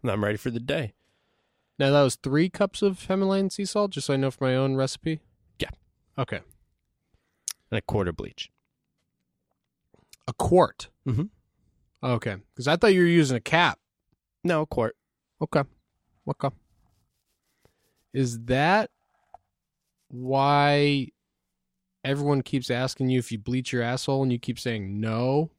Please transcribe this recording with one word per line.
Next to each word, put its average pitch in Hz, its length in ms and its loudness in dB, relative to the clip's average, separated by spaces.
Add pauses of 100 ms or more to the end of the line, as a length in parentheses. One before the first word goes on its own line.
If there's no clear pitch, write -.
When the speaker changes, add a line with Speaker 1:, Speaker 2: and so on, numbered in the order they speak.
Speaker 1:
And 123 100 -2
I'm 101 120 0
ready 104 140 0
for 127 140 -6
the 117 80 -6
day. 139 340 -6 (840)
Speaker 2:
Now, 139 120 2
that 143 120 6
was 131 120 2
three 147 320 0
cups - 360 -2
of 196 240 -2
Himalayan 196 420 0
sea 196 160 -6
salt, 208 240 0
just 143 160 -6
so 143 80 0
I 135 40 0
know 135 120 0
for - 140 -8
my 131 120 2
own 135 200 0
recipe? 135 440 -4 (400)
Speaker 1:
Yeah. - 100 -6 (460)
Speaker 2:
Okay. 117 260 -6 (1300)
Speaker 1:
And 110 80 -2
a - 20 -10
quart 98 260 -2
of 82 80 -4
bleach. - 360 -14 (1800)
Speaker 2:
A 120 60 -8
quart? - 560 2 (180)
Speaker 1:
Mm-hmm. 127 160 0 (800)
Speaker 2:
Okay. 120 320 -2 (200)
'Cause 123 120 -6
I 156 80 4
thought 202 180 6
you 180 80 6
were 175 60 6
using 160 280 4
a 113 60 0
cap. 160 380 2 (640)
Speaker 1:
No, 170 180 0
a 156 60 -2
quart. - 280 -2 (460)
Speaker 2:
Okay. 151 220 0 (640)
Okay. 139 220 -4 (1600)
Is 120 320 -2
that 160 460 2 (1160)
why 143 1000 2 (960)
everyone 139 400 0
keeps - 260 -4
asking 127 400 -2
you 127 100 2
if 120 120 -6
you 113 80 -6
bleach 123 340 -4
your 123 80 0
asshole 131 420 -2
and 131 80 0
you 120 80 -2
keep - 200 -8
saying 104 400 -6
no? 123 600 0